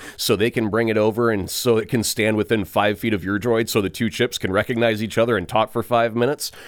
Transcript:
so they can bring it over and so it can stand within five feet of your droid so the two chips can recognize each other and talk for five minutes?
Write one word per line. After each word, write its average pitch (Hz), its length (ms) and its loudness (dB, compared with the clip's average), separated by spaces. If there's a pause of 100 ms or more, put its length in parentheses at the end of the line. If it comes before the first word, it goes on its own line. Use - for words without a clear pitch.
(180)
so - 180 0
they 107 140 2
can 110 200 0
bring 113 180 0
it 110 100 2
over 110 320 2
and 98 220 -2
so 117 260 2
it 110 100 -2
can 120 140 0
stand 110 340 0
within 107 300 0
five 104 320 0
feet 110 160 -2
of 90 100 -2
your 98 160 -2
droid 113 300 0
so 117 100 0
the 95 120 0
two 113 180 -2
chips - 300 -2
can 92 120 -4
recognize 110 520 0
each 107 160 -4
other 117 180 2
and 90 100 -4
talk 110 240 0
for 113 120 -2
five 117 320 0
minutes? 127 360 0 (160)